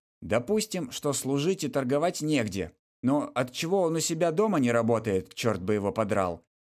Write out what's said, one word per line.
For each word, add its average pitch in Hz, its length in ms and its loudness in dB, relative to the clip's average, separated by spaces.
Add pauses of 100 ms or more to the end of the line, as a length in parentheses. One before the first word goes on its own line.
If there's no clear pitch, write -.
(220)
«Допустим, 147 720 -2
что 147 220 -4
служить 143 500 -2
и 147 40 -4
торговать 143 540 -2
негде. 107 500 -2 (300)
Но 131 340 0
отчего 165 480 0
он 165 120 0
у 160 40 0
себя 165 320 0
дома 190 280 2
не 120 120 4
работает, 113 640 2
чёрт 104 260 0
бы 95 120 0
его 101 180 2
подрал?» 98 520 0 (360)